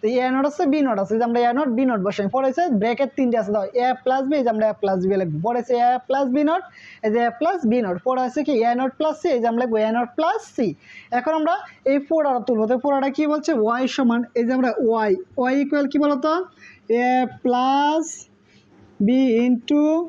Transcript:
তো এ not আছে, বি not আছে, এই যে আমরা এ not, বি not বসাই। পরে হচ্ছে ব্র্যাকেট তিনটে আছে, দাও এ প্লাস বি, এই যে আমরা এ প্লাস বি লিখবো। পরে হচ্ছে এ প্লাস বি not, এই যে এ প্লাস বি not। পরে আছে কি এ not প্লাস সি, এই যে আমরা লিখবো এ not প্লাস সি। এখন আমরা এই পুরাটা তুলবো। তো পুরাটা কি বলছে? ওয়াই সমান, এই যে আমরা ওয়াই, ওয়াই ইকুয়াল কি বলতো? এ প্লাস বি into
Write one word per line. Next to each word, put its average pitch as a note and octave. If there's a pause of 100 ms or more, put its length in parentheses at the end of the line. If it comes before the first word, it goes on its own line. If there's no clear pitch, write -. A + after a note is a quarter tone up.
তো -
এ A#3+
not C4+
আছে, D4
বি D4
not A#3+
আছে, F#3+
এই A3+
যে A#3+
আমরা A#3+
এ A#3+
not, C#4+
বি A#3+
not A#3
বসাই। G3+
পরে C4
হচ্ছে C4+
ব্র্যাকেট A#3+
তিনটে B3
আছে, G3+
দাও G#3
এ B3 (100)
প্লাস C4
বি, C#4
এই C4+
যে A#3
আমরা A3
এ G#3
প্লাস F#3+
বি G3+
লিখবো। E3+ (100)
পরে A#3+
হচ্ছে A#3+
এ B3 (100)
প্লাস C4+
বি B3+
not, E4+ (400)
এই G#3+
যে A3+
এ A#3
প্লাস D#4+
বি A3+
not। F#3
পরে B3+
আছে B3+
কি D4 (100)
এ A#3
not B3+
প্লাস D4+
সি, F4+
এই C4+
যে A#3
আমরা A#3
লিখবো A3+
এ G#3+
not A#3+
প্লাস F#4 (140)
সি। A#3+ (440)
এখন B3
আমরা D#4+ (320)
এই C4+
পুরাটা C#4+
তুলবো। A3
তো B3
পুরাটা C#4
কি C#4
বলছে? D4+
ওয়াই A#3
সমান, A#3+ (140)
এই A#3+
যে B3+
আমরা B3+ (160)
ওয়াই, A3 (220)
ওয়াই C4
ইকুয়াল C#4+
কি C#4
বলতো? D4 (580)
এ B3 (180)
প্লাস C#4 (960)
বি B3 (240)
into B3+ (260)